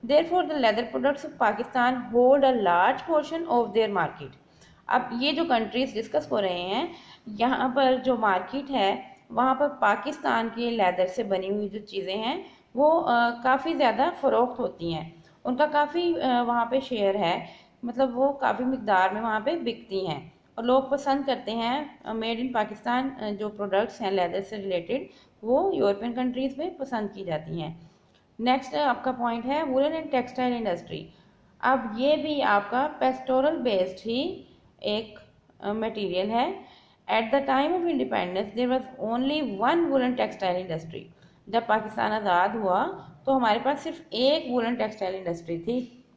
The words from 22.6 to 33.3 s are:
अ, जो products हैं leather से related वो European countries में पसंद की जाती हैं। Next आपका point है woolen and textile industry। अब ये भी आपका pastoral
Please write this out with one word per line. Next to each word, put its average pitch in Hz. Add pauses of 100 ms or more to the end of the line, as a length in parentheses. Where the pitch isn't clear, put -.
अ, 214
जो 208
products 208
हैं 196
leather 185
से 202
related 196 (340)
वो 294
European 220
countries 254
में 339
पसंद 226
की 196
जाती 160
हैं। - (480)
Next 254
आपका 262
point 240
है 285
woolen 269
and 320
textile 247
industry। 175 (600)
अब 233
ये 285
भी 302
आपका 214
pastoral 262